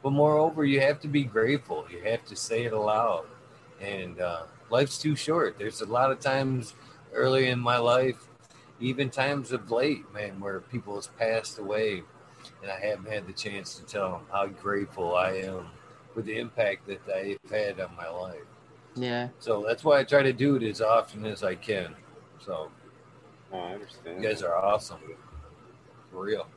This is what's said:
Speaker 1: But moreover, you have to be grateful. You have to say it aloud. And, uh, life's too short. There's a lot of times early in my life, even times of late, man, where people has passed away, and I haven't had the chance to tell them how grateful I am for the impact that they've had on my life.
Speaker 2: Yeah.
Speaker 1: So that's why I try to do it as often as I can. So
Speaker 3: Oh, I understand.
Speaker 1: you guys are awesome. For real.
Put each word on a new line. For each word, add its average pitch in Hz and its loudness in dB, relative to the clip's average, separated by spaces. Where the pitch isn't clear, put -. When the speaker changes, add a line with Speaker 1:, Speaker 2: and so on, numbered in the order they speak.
Speaker 1:
But 139 2
moreover, 151 6
you 139 4
have 143 4
to - -10
be 143 4
grateful. 110 0
You 87 -12
have 110 0
to 104 -16
say 113 -2
it 117 -2
aloud. 107 2
And, 92 -8
uh, 85 -2
life's 135 2
too 151 0
short. 151 0
There's 107 -6
a 104 -6
lot 123 4
of 131 -2
times 131 -2
early 131 4
in 123 0
my 120 2
life, 123 2
even 127 0
times 135 -2
of 107 -6
late, 127 0
man, 101 -8
where 98 -6
people 104 -8
has 98 -8
passed 113 -2
away, 104 -2
and 98 -10
I 95 -8
haven't 101 -4
had 101 -6
the 95 -12
chance 101 -8
to - -18
tell 98 -2
them 85 -8
how 98 0
grateful 98 -2
I 92 4
am 95 -6
for 113 -4
the 107 -6
impact 113 0
that 98 -10
they've 98 -4
had 104 -2
on 90 -6
my 85 -8
life. 87 -8
Speaker 2:
Yeah. 123 -2
Speaker 1:
So 107 -2
that's 117 -2
why 147 8
I 131 0
try 143 6
to 135 4
do 139 4
it 120 2
as 107 -2
often 110 4
as 104 -6
I 92 0
can. 90 -4
So 80 -6
Speaker 3:
Oh, 95 -6
I 90 -6
understand. 95 -12
Speaker 1:
you 110 0
guys 107 -2
are 85 0
awesome. 98 2
For 92 -8
real. 101 -2